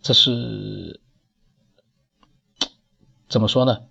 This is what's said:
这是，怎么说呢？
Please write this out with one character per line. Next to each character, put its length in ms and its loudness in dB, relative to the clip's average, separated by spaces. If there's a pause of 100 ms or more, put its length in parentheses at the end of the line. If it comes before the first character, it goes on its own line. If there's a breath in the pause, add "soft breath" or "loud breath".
这 100 -2
是， 880 -2 (2250)
怎 120 0
么 80 2
说 160 2
呢？ 160 2 (100)